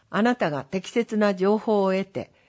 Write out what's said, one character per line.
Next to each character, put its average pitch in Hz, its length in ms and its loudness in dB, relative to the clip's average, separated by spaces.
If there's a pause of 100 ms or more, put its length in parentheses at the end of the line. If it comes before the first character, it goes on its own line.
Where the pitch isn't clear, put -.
あ 190 120 -2
な 240 140 2
た 170 160 -2
が 139 140 -6
適 - 260 -8
切 226 240 -2
な 208 200 2
情 196 220 2
報 208 260 0
を 190 100 2
得 190 100 -2
て、 - 300 -10 (160)